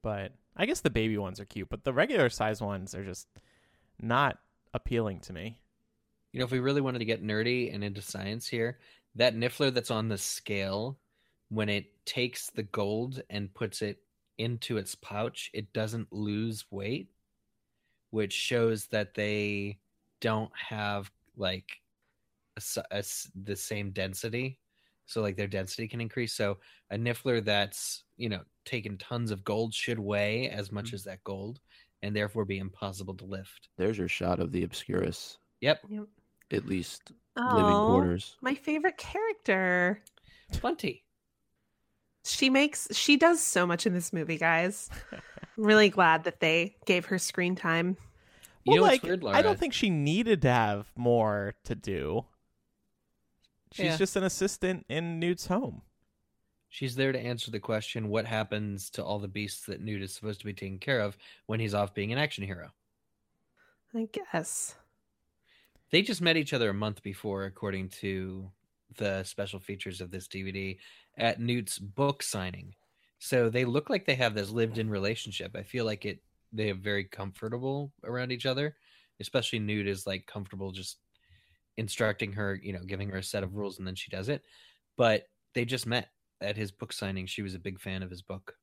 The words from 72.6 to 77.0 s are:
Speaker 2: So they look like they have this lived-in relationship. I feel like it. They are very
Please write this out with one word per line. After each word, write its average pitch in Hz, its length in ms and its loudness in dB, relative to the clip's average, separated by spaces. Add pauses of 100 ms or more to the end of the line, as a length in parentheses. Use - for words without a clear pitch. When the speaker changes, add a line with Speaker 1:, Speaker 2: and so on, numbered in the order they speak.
Speaker 2:
So 120 300 2
they 123 140 2
look 123 260 0
like 214 160 0
they 139 100 4
have 117 200 2
this 101 140 -2
lived-in 113 400 0
relationship. 101 640 -2
I 92 80 -8
feel 120 220 -4
like 107 200 -4
it. - 160 -8 (300)
They 107 200 0
are 98 40 -2
very 101 300 -2